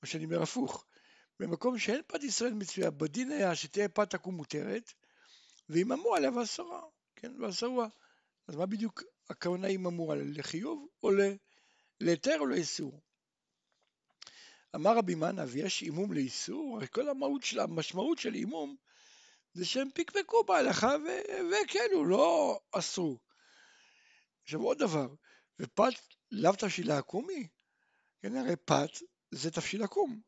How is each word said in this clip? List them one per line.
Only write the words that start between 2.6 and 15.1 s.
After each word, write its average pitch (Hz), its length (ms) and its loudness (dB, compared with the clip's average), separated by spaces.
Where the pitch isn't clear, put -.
בדין 156 400 -2
היה 285 240 2
שתהיה 196 340 -2
פת 208 240 2
עקום 185 220 -6
מותרת, 190 580 -6
ועמעמו 254 460 2
עליה 277 220 4
ואסורה, 339 440 -6
כן, 254 260 -12
ואסורה. 233 460 -2
אז 143 80 -10
מה 160 100 0
בדיוק 214 380 -4
הכוונה 180 380 -2
עמעמו 175 440 -2
עליה? 143 140 -2
לחיוב 202 600 -6
או - 80 4
ל-, 196 240 4
להיתר 208 400 2
או 294 60 2
לאיסור. 156 560 -2
אמר 185 220 6
רבי 180 180 2